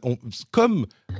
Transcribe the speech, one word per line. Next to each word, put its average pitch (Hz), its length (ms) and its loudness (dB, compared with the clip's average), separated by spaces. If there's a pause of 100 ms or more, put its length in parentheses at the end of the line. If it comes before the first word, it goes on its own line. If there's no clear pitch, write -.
on, 123 140 -2 (340)
comme 220 340 2 (340)